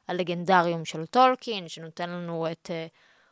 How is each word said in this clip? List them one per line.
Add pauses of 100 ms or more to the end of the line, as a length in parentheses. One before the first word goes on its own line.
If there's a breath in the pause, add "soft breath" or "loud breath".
הלגנדריום
של
טולקין,
שנותן
לנו
את,
אה, (440 soft breath)